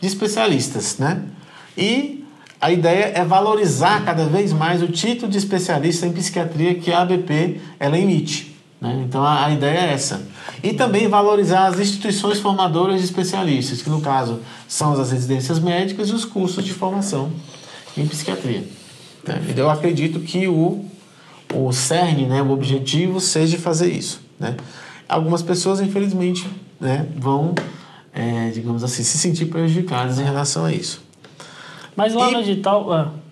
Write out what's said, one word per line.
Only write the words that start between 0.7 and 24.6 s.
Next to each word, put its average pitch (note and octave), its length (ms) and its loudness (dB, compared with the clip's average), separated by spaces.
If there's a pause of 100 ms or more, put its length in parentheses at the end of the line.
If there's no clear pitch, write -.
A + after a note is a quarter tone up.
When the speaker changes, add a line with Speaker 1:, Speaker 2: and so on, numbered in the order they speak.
Speaker 1:
né? C#3 220 0 (560)
E B3 480 0 (360)
a D#3 100 2
ideia F3 440 4
é F3 100 2
valorizar G3 800 4
cada E3 220 0
vez F3+ 260 2
mais E3 300 2
o F3 40 2
título A3 440 -2
de G3 60 0
especialista F3 720 0
em E3+ 60 0
psiquiatria E3+ 640 0
que F3 160 -2
a F3 100 4
A - 20 4
B F3+ 140 0
P E3 420 0 (200)
ela C#3+ 180 2
emite, - 580 0 (240)
né? B2+ 260 -4
Então, C3 180 -2
a, C#3+ 220 2
a D3 40 2
ideia D3 300 2
é E3+ 140 2
essa. G2+ 280 -4 (400)
E G#3 100 0
também A3+ 340 2
valorizar G3+ 600 4
as F3+ 120 2
instituições G3+ 640 0
formadoras F#3+ 600 2
de F#3 40 0
especialistas, F3+ 760 -2
que - 80 -4
no D#3 100 2
caso C3+ 400 0 (260)
são D3+ 320 0
as B2+ 140 0
residências C3 480 0
médicas G3 480 0
e G#3+ 40 0
os A3+ 120 -2
cursos F#3 400 -2
de F#3+ 80 -6
formação F#3+ 580 -4 (680)
em D3 100 -2
psiquiatria, D3+ 580 -4 (640)
né? - 240 -2
Então, B2+ 160 2
eu D#3 40 6
acredito D#3+ 500 2
que F#3 280 0
o, F3 360 2 (680)
o B2+ 180 0
cerne, D#3+ 540 2
né, C3 160 2
o C3+ 80 2
objetivo C3+ 680 0
seja E3 380 2
fazer E3+ 340 2
isso, - 300 -6 (180)
né? A2+ 160 -4 (520)